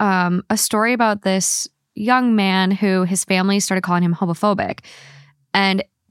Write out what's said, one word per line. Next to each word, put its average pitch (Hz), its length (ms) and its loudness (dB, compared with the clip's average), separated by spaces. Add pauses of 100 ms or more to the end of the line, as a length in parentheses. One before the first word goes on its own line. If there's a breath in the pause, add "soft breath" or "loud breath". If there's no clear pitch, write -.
um, 180 500 0
a 220 60 0
story 220 360 0
about 226 300 0
this 190 440 -2 (280)
young 247 420 2
man 190 340 2
who 190 340 0
his 180 200 -2
family 190 360 0
started 185 220 -2
calling 175 200 0
him 170 120 2
homophobic. 180 680 -2 (720 loud breath)
And 190 300 0 (280)